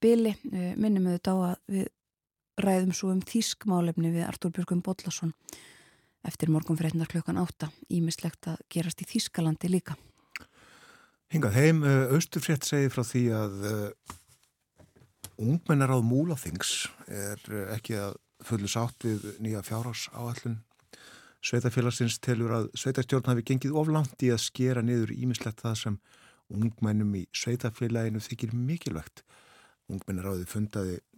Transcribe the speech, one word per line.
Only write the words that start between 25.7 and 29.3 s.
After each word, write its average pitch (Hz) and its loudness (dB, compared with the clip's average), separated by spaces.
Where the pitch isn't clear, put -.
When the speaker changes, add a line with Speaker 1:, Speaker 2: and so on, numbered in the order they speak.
Speaker 2:
sem 104 -4
ungmennum 107 0
í 87 -6
sveitarfélaginu 113 -2
þykir 113 -6
mikilvægt. 123 -4